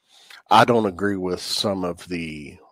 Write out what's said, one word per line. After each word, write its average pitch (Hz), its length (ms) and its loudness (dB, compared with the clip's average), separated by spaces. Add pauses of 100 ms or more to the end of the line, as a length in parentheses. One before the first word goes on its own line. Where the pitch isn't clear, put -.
(500)
I 113 140 8
don't 117 220 2
agree 98 300 -2
with 90 240 -4
some 95 440 -4
of 87 240 -8
the 82 500 -10 (140)